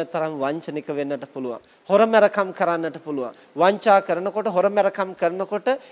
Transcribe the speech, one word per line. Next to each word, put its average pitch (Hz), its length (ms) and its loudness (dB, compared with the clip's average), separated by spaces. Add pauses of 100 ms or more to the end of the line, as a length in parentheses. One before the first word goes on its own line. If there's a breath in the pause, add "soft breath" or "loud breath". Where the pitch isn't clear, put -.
තරම් 156 320 -4
වංචනික 147 500 -4
වෙන්නට 143 380 -6
පුළුවන්. 123 360 -10 (260 soft breath)
හොරමැරකම් 208 640 4
කරන්නට 165 480 -2
පුළුවන්. 135 340 -6 (180 soft breath)
වංචා 196 500 4
කරනකොට, 190 440 -4
හොරමැරකම් 196 680 0
කරනකොට 185 540 -2 (240 loud breath)